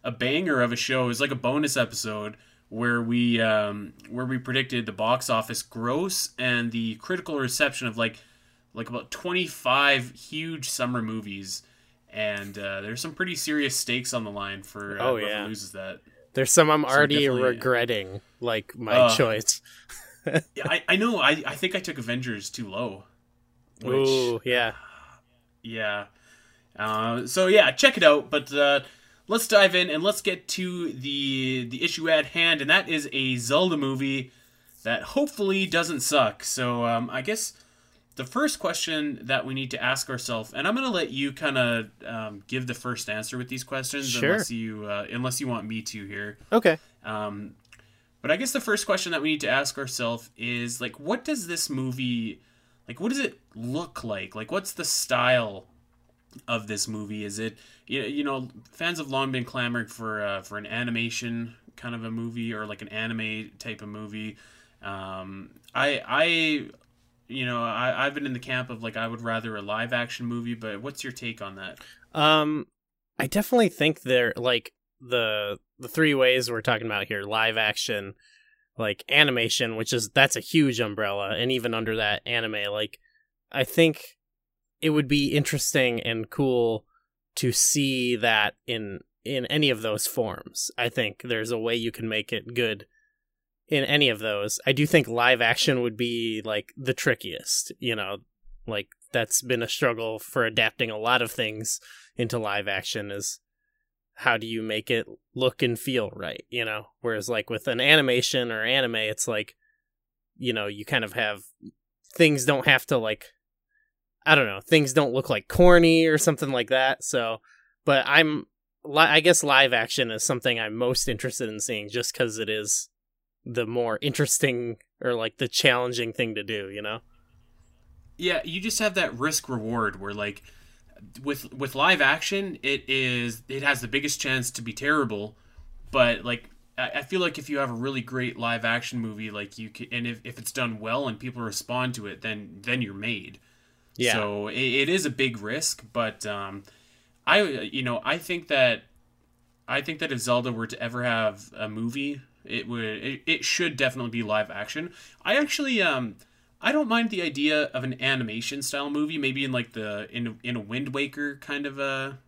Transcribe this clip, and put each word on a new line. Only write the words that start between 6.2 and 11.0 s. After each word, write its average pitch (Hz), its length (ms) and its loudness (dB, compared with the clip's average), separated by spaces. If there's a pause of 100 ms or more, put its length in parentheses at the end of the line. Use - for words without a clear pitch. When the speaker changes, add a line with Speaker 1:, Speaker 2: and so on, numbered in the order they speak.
Speaker 1:
and 120 340 0
the 113 240 -2
critical 175 420 -4
reception 131 500 0
of, 107 100 -6
like, 113 200 -2 (540)
like, 113 160 -8
about 120 220 -8
twenty-five 139 1000 2
huge 160 580 -8
summer 123 320 -2